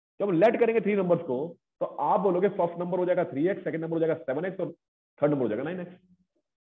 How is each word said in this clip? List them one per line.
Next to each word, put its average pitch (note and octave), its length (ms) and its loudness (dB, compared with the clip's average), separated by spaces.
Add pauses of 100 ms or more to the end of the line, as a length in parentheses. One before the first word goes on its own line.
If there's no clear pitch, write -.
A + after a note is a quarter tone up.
(200)
जब G3+ 140 0
लेट A3 260 4
करेंगे A3+ 200 4
थ्री G3 160 0
numbers F3+ 260 2
को B2 140 -2 (440)
तो F3 60 -2
आप E3+ 340 0
बोलोगे F#3 300 2
first E3+ 300 -2
नंबर F3+ 180 -2
हो F3+ 80 0
जाएगा F3+ 180 2
थ्री D#3+ 240 -2
एक्स, - 160 -4
second D#3+ 160 -4
नंबर E3 160 -4
हो D#3+ 40 0
जाएगा D#3+ 220 2
सेवन C#3+ 220 -4
एक्स F#3 160 -8
और D#3+ 120 -6 (460)
third D3 140 4
नंबर C3+ 100 0
हो A#2 60 0
जाएगा G#2+ 160 -2
नाइन F3+ 160 -6
एक्स। F3 120 -12 (760)